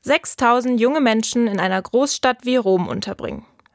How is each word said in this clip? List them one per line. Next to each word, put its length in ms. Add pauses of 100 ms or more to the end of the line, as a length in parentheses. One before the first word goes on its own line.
Sechstausend 720
junge 220
Menschen 460
in 120
einer 220
Großstadt 640
wie 120
Rom 320
unterbringen. 580 (280)